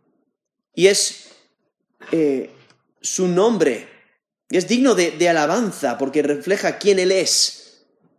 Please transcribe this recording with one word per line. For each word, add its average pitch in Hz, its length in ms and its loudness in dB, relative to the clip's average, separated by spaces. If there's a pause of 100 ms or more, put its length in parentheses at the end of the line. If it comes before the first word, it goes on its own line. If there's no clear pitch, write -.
(760)
Y 170 120 4
es, - 460 0 (800)
eh, 143 380 0 (520)
su 185 260 -4
nombre, 175 600 0 (600)
y - 80 -2
es 175 120 -2
digno 240 260 2
de, 170 160 0
de 165 180 0
alabanza 160 680 -2
porque 135 240 -2
refleja 143 560 -2
quién 196 200 2
Él 185 140 2
es. - 720 -2 (340)